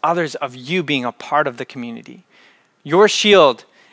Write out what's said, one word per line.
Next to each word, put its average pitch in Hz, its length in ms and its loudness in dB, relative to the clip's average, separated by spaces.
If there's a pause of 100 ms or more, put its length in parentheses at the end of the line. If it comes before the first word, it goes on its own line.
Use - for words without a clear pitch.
others 165 340 -2
of 131 180 -10
you 139 280 -6
being 139 240 -4
a 117 60 -6
part 147 340 -2
of 123 100 -8
the 127 80 -12
community. 120 600 -16 (580)
Your 185 260 4
shield 175 560 2 (280)